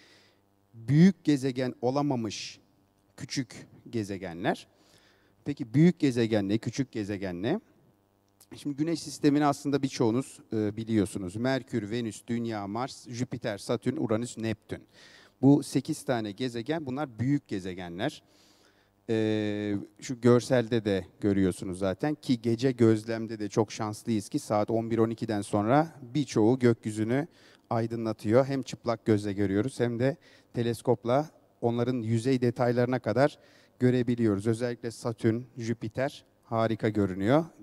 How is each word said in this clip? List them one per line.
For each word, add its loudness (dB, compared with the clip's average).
büyük 6
gezegen 0
olamamış -2
küçük -8
gezegenler. -6
Peki -6
büyük 6
gezegen 2
ne, 2
küçük -6
gezegen -6
ne? -2
Şimdi -8
Güneş -4
sistemini 2
aslında 0
birçoğunuz, 0
e, -2
biliyorsunuz. 0
Merkür, -4
Venüs, -6
Dünya, -4
Mars, -8
Jüpiter, -6
Satürn, -4
Uranüs, -2
Neptün. -6
Bu 6
sekiz -4
tane -2
gezegen, -6
bunlar -8
büyük -2
gezegenler. -6
Ee, 0
şu -10
görselde 4
de 0
görüyorsunuz 2
zaten -2
ki -2
gece 0
gözlemde 2
de -6
çok 0
şanslıyız -4
ki -4
saat 0
on -2
bir 0
on 4
ikiden -4
sonra 2
birçoğu 2
gökyüzünü 0
aydınlatıyor. 0
Hem -2
çıplak -6
gözle 2
görüyoruz 0
hem 0
de 0
teleskopla 0
onların 0
yüzey 0
detaylarına 0
kadar 0
görebiliyoruz. 2
Özellikle -2
Satürn, -2
Jüpiter -6
harika 0
görünüyor. 2